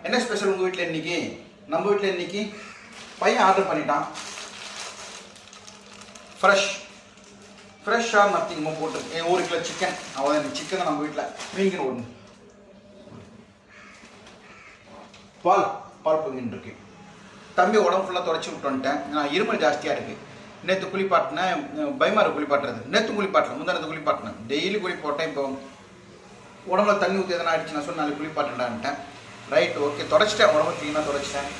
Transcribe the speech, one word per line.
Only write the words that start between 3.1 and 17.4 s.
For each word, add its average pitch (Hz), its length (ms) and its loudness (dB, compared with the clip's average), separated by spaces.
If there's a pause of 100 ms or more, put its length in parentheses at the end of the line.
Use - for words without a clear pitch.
பையன் 208 240 4
ஆர்டர் 190 260 6
பண்ணிட்டான். 151 360 0 (2250)
ஃப்ரெஷ், 196 340 4 (1080)
ஃப்ரெஷ்ஷாக 214 520 4
நத்திங் 156 480 -2
போட்டு, 156 200 -4 (120)
ஏ, 165 100 -4
ஒரு 170 220 4
கிலோ 170 160 -2
சிக்கன், 165 360 -4 (180)
அவ்வளோதான். 139 440 0
சிக்கன் 180 260 -4
நம்ம 147 180 0
வீட்ல 147 200 -4 (300)
மீன்கிற 185 320 0
ஒண்ணு. 120 200 -4 (3500)
பால், 185 240 6 (380)
பால் 156 200 4
பொங்கின்னு 127 300 -6
இருக்கு. - 200 -14 (840)